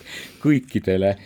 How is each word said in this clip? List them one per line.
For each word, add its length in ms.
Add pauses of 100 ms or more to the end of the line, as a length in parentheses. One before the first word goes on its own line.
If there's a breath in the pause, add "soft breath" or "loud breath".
(400 loud breath)
kõikidele, 840